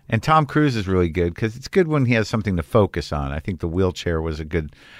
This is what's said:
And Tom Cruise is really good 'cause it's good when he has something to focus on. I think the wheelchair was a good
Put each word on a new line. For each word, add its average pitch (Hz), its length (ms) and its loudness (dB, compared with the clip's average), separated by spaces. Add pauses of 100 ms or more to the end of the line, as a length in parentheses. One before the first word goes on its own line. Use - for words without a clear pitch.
And 113 140 0
Tom 156 240 4
Cruise 151 280 2
is 98 140 -4
really 90 220 2
good 85 240 -2
'cause 113 200 -4
it's 135 140 -14
good 185 200 2
when 143 180 2
he 123 80 2
has 110 140 0
something 104 280 -2
to 80 60 0
focus - 500 2
on. 71 180 -2
I 73 100 -6
think 92 200 -8
the 87 80 -4
wheelchair 87 540 0
was 80 180 -6
a 78 60 -10
good 78 260 -4 (280)